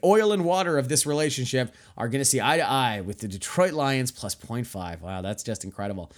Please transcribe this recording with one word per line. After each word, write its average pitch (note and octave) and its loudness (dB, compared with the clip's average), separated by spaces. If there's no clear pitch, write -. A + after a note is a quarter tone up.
oil G#3 6
and F#3+ 2
water F3 2
of C3 2
this D3 2
relationship, C3 0
are A#2+ -4
gonna C3+ 0
see C3 2
eye C#3+ 4
to D#3+ 0
eye A#2+ 0
with G2 -8
the A2 -8
Detroit D#3 0
Lions C3+ 0
plus - -8
point A#2 -6
five. F2 -10
Wow, F#2 -8
that's G2 -6
just A2 -8
incredible. G2 -8